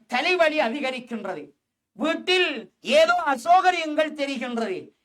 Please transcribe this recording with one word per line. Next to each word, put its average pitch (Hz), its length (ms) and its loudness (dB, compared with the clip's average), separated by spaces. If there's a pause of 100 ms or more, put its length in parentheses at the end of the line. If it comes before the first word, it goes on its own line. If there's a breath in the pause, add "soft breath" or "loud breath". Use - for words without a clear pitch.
தலைவலி 311 520 0
அதிகரிக்கின்றது, 233 840 -6 (480)
வீட்டில் 320 760 -2 (100)
ஏதோ 320 360 4 (100)
அசௌகரியங்கள் 311 840 2
தெரிகின்றது, 240 680 -4 (260)